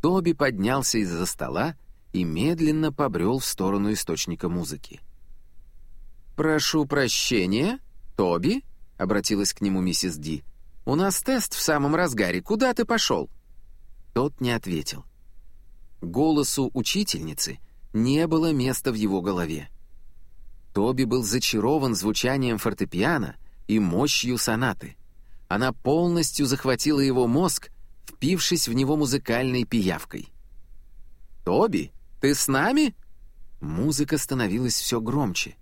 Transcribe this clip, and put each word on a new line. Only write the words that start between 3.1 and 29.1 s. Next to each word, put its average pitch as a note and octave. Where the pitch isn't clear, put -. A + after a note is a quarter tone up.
в -
сторону G2+
источника E2+
музыки. E2
"Прошу D3+
прощения, B2+
Тоби", G2
обратилась G2+
к -
нему F#2+
миссис F2+
Ди. D2+
"У C3
нас F#3+
тест C4
в -
самом D3
разгаре. G#2+
Куда A#3
ты A#3
пошёл?" G#3+
Тот C#3
не B2
ответил. F#2
Голосу C#3
учительницы -
не C3+
было D#3+
места B2+
в -
его G2
голове. E2+
Тоби B2+
был B2
зачарован A#2+
звучанием A#2
фортепиано G#2
и A2
мощью A#2
сонаты. A2+
Она A#2+
полностью E3
захватила C3+
его B2+
мозг, D3
впившись E3
в A#2
него C3+
музыкальной B2+